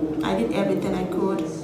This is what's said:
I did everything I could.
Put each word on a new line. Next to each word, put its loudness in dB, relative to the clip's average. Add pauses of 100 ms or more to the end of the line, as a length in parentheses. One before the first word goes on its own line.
(240)
I 0
did 2
everything 2
I 0
could. 0 (200)